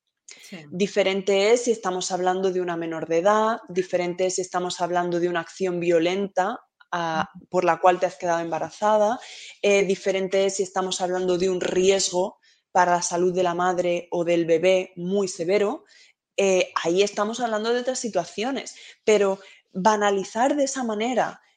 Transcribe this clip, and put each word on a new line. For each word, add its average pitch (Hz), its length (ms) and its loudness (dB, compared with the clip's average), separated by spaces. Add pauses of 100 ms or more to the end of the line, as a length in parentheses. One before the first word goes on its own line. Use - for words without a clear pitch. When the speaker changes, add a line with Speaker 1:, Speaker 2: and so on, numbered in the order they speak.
(400)
Speaker 1:
Sí. 160 300 -18
Speaker 2:
Diferente 196 840 0
es 240 120 2
si 247 80 0
estamos 185 400 -4
hablando 185 400 0
de 180 80 -2
una 175 160 -4
menor 165 320 -6
de 165 100 2
edad, 214 400 2 (100)
diferente 180 580 -2
es 180 100 -2
si 190 60 -4
estamos 180 380 -6
hablando 175 400 -2
de 175 80 0
una 175 120 -2
acción 175 400 -4
violenta, 185 800 0 (320)
ah, 165 420 -2
Speaker 1:
Ujú. 180 140 -20
Speaker 2:
por 180 160 0
la 165 160 4
cual 180 200 6
te 185 60 0
has 175 100 -4
quedado 170 240 -2
embarazada, 208 800 0 (440)
eh, 202 220 4
diferente 190 600 0
es 190 100 -2
si 208 60 0
estamos 185 380 -4
hablando 180 380 0
de 190 120 2
un 180 100 0
riesgo 185 800 0 (340)
para 180 200 4
la 175 100 2
salud 175 320 0
de 185 80 0
la 175 120 0
madre 175 580 0
o 175 120 0
del 170 220 2
bebé 185 500 2
muy 190 320 -2
severo, 202 560 -2 (520)
eh, 190 360 2 (120)
ahí 175 180 2
estamos 214 380 -2
hablando 226 320 -2
de 240 80 0
otras 247 180 -4
situaciones, 208 800 -6 (280)
pero 196 360 2 (320)
banalizar 208 840 2
de 285 80 0
esa 269 200 -4
manera 220 560 -2 (160)